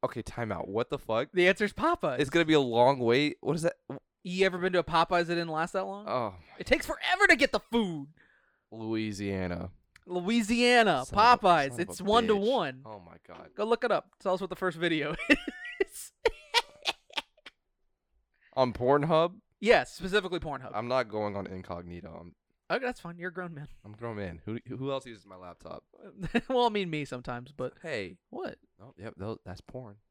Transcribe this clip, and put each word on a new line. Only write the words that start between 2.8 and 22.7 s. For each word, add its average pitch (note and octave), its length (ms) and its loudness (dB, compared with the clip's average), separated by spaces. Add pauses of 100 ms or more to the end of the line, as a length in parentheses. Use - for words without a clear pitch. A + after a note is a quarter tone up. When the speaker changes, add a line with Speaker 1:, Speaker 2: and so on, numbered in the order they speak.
Speaker 1:
wait. B2+ 400 4
What C#3+ 160 -2
is D#3 60 -6
that? E3 120 0 (500)
Speaker 2:
You F#3 220 2
ever F3+ 120 0
been F3+ 160 0
to F3+ 60 4
a D#3+ 40 0
Popeyes E3+ 420 2
that E3+ 80 -2
didn't E3+ 140 -2
last D#3+ 240 -4
that F#3+ 140 -2
long? G3+ 220 -12
Speaker 1:
Oh. A2+ 260 -2 (240)
Speaker 2:
It - 80 -10
takes - 200 0
forever F#4 420 0
to F4 80 10
get B3+ 160 2
the G#3 80 0 (120)
food. F3 360 0 (600)
Speaker 1:
Louisiana. G2+ 1000 -4 (360)
Speaker 2:
Louisiana. G#3+ 1000 2
Speaker 1:
Son - 120 -2
of A#3 240 8
a, G#3 40 4
Speaker 2:
Popeyes. E3+ 240 6
Speaker 1:
son - 40 -12
of C#3+ 60 -6
Speaker 2:
It's E3+ 200 -6
Speaker 1:
a F3+ 40 -10
Speaker 2:
one A3+ 240 4
to G#3+ 60 6
Speaker 1:
bitch. G3+ 160 2
Speaker 2:
one. C#3+ 360 -2
Speaker 1:
Oh G#2+ 180 -14
my E2+ 120 -20 (100)
God. - 300 -18
Speaker 2:
Go G3+ 80 -2
look A3+ 200 2
it A#3 80 0
up. - 180 -2 (100)
Tell F#3 140 0
us F#3 60 -4
what F#3+ 100 -6
the F#3 60 -8
first F3 220 -2
video D#3+ 440 0
<laughs> E5+ 60 -10 (520)
is. - 320 -6 (2500)
Speaker 1:
On B2+ 180 2
Pornhub? D#3 640 2 (260)
Speaker 2:
Yes, G3 340 4
specifically F3+ 460 -2
Pornhub. C3 340 -10
Speaker 1:
I'm A2+ 140 -4
not B2 200 0
going G#2 280 -4
on G2 120 -6
incognito. F2 720 -12
I'm E2+ 140 -20 (360)